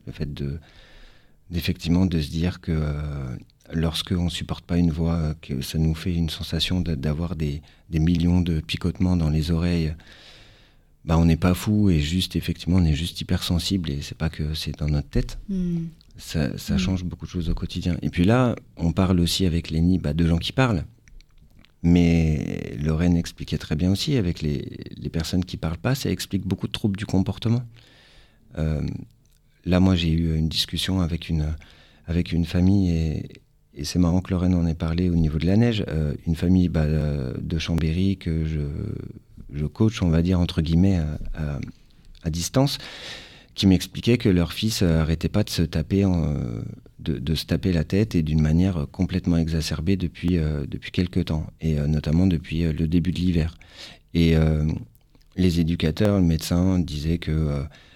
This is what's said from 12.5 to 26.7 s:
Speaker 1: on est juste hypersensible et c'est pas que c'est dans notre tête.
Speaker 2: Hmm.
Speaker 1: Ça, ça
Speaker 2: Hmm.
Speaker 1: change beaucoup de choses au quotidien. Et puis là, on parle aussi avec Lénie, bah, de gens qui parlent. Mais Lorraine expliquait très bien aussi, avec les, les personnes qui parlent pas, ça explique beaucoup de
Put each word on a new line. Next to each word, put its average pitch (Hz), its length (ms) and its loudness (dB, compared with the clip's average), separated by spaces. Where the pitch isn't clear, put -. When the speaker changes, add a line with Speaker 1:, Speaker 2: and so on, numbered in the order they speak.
Speaker 1:
on 90 80 6
est 78 80 4
juste 78 280 -2
hypersensible 87 720 -2
et 71 120 -4
c'est - 160 -12
pas 80 100 -2
que 78 260 -4
c'est 76 240 -6
dans 76 100 -2
notre 73 200 0
tête. - 300 0
Speaker 2:
Hmm. 175 380 -2
Speaker 1:
Ça, 64 400 -4
ça - 160 -4
Speaker 2:
Hmm. - 40 2
Speaker 1:
change 92 260 -2
beaucoup 82 200 -8
de 82 60 -12
choses 85 180 -4
au 85 60 0
quotidien. 87 480 -4
Et 73 80 -2
puis 87 140 2
là, 120 300 4
on 82 160 0
parle 92 280 2
aussi 85 260 2
avec 82 240 0
Lénie, 82 280 4
bah, 76 140 -2
de 82 140 2
gens 82 100 4
qui - 160 -4
parlent. 117 320 0
Mais 82 960 2
Lorraine 80 380 2
expliquait 82 400 -4
très - 180 -6
bien 85 160 2
aussi, 135 260 0
avec 87 260 -2
les, 73 360 -4
les - 120 -8
personnes 85 360 -2
qui - 120 -8
parlent 82 220 -4
pas, 123 160 -2
ça - 160 -2
explique 92 360 -4
beaucoup 95 200 -4
de - 60 -8